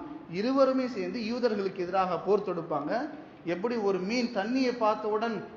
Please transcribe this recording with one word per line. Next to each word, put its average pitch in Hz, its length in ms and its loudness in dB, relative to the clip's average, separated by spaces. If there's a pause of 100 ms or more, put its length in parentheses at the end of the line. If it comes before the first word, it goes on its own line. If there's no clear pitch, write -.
(300)
இருவருமே 262 580 4
சேர்ந்து 185 320 -4
யூதர்களுக்கு 214 560 0
எதிராக 180 420 0
போர் 202 220 4
தொடுப்பாங்க. 175 680 -2 (340)
எப்படி 185 320 -2
ஒரு 196 220 2
மீன் 233 360 0
தண்ணியை 240 420 2
பார்த்தவுடன் 214 680 0 (120)